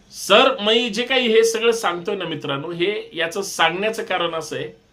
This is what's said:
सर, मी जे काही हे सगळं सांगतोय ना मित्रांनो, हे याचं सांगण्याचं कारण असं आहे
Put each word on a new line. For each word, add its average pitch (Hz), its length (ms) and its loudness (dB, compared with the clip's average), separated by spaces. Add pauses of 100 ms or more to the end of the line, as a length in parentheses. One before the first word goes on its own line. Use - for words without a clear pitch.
(120)
सर, 247 480 4
मी 226 300 2
जे 208 120 -2
काही 254 260 0
हे 226 160 6
सगळं 226 280 2
सांगतोय 190 440 -2
ना 185 80 -6
मित्रांनो, 147 460 -6
हे 175 420 -4
याचं 165 300 -4
सांगण्याचं 190 600 -2
कारण 170 320 -2
असं 151 220 -6
आहे - 360 -10